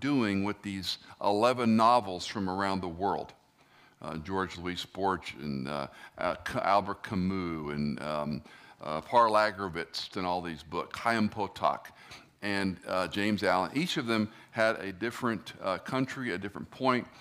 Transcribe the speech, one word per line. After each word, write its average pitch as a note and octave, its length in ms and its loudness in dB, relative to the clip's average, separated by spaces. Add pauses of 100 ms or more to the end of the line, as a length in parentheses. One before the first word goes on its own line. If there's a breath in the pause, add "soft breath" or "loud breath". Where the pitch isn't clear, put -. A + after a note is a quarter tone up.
doing A2 440 2
with G2+ 160 -2
these F#2+ 380 -6 (240 loud breath)
eleven A2+ 540 4
novels A2+ 500 6
from F#2+ 240 -2
around G2 320 0
the F#2 60 -4
world. E2+ 440 -2 (680 soft breath)
Uh, D#2 160 -8
George F2+ 400 -4
Louis F2 260 -6
Borges F#2 560 -2
and, C#2 280 -4
uh, C#2+ 180 -4 (320 loud breath)
uh, F2 180 -2 (100)
C-, B2+ 120 -4
Albert G2 440 2
Camus F2+ 720 -2
and, D2 280 -2
um, D2+ 400 -4 (400 loud breath)
uh, D#2 180 -4
Paul A#2 300 6
Lagervitz G2 840 0
and F#2 100 -2
all F2+ 160 0
these E2 200 -8
books, D#2+ 360 -8
Chaim A2+ 320 2
Potok F#2+ 560 -2 (560 loud breath)
and, G2 340 0 (100)
uh, F#2 220 0
James G2+ 340 0
Allen. F#2 320 2
Each E3+ 220 0
of C#3 100 -2
them A2 240 0 (200 loud breath)
had A2 300 4
a F#2+ 120 -6
different, A2+ 720 -4
uh, F#2+ 160 0
country, C3 540 -4
a F2+ 60 -2
different F#2+ 320 -10
point. B2+ 380 0 (120)